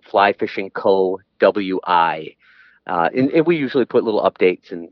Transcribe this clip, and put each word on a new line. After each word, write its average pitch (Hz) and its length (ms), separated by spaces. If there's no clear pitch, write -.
Fly 101 220
Fishing 101 380
Co. 95 500
W 92 480
I. 82 480
Uh, 85 280
and, 131 160
and 156 160
we 170 100
usually 135 280
put 117 200
little 107 180
updates - 500
and, 85 200